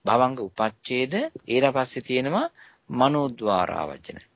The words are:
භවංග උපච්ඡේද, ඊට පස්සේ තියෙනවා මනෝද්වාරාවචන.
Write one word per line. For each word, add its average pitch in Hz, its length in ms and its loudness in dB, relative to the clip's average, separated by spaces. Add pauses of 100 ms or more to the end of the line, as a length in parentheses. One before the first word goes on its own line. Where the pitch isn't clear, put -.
භවංග 127 380 2
උපච්ඡේද, 123 760 -4 (300)
ඊට 131 240 2
පස්සේ 131 340 -2
තියෙනවා 139 440 0 (440)
මනෝද්වාරාවචන. 107 1300 0 (180)